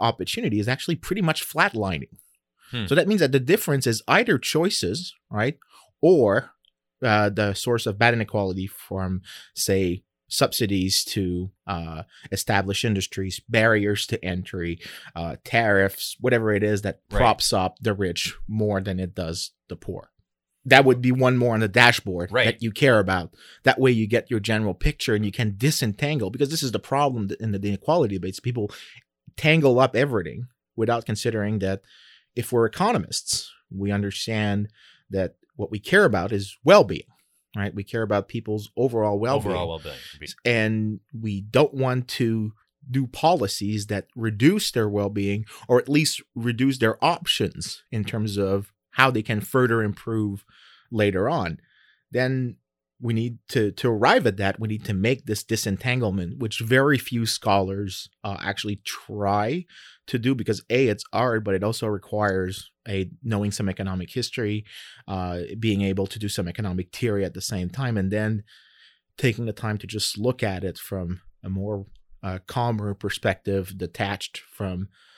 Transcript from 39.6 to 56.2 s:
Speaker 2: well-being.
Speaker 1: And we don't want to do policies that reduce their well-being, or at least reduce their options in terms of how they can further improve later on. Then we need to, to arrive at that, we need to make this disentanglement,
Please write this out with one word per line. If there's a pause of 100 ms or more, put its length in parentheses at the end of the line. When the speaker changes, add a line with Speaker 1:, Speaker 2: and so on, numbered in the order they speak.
Speaker 2:
well-being. (480)
Speaker 1:
And (180)
we
don't
want
to (380)
do
policies
that
reduce
their
well-being, (220)
or
at
least (120)
reduce
their
options
in
terms
of (220)
how
they
can
further
improve (460)
later
on. (500)
Then (440)
we
need (100)
to,
to
arrive
at
that,
we
need
to
make
this
disentanglement,